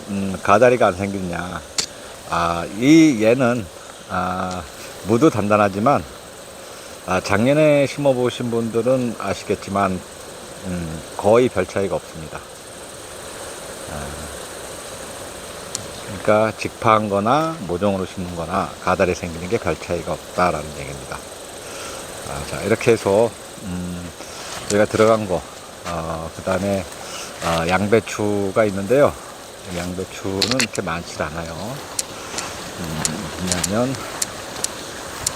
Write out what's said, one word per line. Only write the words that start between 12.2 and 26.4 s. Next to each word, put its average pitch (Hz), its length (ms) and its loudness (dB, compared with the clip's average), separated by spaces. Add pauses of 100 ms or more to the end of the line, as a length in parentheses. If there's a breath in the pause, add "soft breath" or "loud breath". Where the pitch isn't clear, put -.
아, 71 160 -8 (2000)
그러니까 107 520 4
직파한 107 500 4
거나 131 540 2
모종으로 95 440 2
심는 87 300 -8
거나 85 340 -2 (140)
가다리 90 300 4
생기는 85 340 -6
게 113 100 0
별 80 220 0
차이가 87 320 -4
없다라는 78 680 0
얘기입니다. 69 380 -8 (1120 loud breath)
아, 71 220 -6
자, 71 120 -6
이렇게 110 300 4
해서, 107 360 6 (360)
음, 90 460 -6 (580 loud breath)
저희가 101 160 6
들어간 110 420 6
거, 87 160 0 (440)
어, 82 500 -4
그다음에, 95 480 0 (600 loud breath)